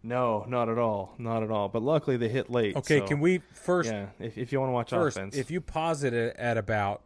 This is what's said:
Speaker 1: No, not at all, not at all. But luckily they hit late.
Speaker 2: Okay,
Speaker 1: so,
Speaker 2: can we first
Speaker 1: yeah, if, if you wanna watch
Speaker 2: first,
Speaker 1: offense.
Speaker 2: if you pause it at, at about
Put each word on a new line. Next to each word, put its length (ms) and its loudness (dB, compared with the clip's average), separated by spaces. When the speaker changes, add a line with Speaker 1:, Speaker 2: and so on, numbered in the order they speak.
Speaker 1:
No, 460 0
not 200 2
at 100 0
all, 400 0
not 260 -2
at 80 -2
all. 160 2
But 140 -2
luckily 340 2
they 140 0
hit 200 -2
late. 280 2
Speaker 2:
Okay, 200 4
Speaker 1:
so, 80 2
Speaker 2:
can 140 0
we 220 4
first 400 0
Speaker 1:
yeah, 140 -4
if, 180 -8
if 160 -6
you 80 0
wanna 120 0
watch 180 0
Speaker 2:
first, 260 2
Speaker 1:
offense. 200 -6
Speaker 2:
if 160 -4
you 80 -2
pause 420 -2
it 120 0
at, 220 0
at 220 0
about 480 0